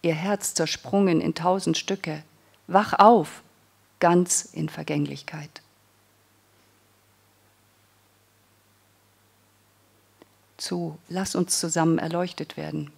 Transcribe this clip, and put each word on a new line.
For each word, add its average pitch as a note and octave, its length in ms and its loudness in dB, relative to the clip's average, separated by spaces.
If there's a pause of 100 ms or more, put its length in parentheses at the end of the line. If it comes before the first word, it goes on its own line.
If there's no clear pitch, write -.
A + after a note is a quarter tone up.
ihr D#3+ 80 2
Herz G3 380 -4
zersprungen E3+ 640 0
in - 160 -2
tausend F3+ 420 0
Stücke. D#3+ 460 -6 (440)
Wach F#3+ 260 2
auf, G#3+ 500 6 (560)
ganz F3 460 4
in D#3 240 -6
Vergänglichkeit. D3 920 -8 (4000)
Zu E3+ 420 -8 (120)
Lass F#3 260 -6
uns - 240 0
zusammen E3 380 2
erleuchtet E3+ 580 -6
werden. D3+ 420 -8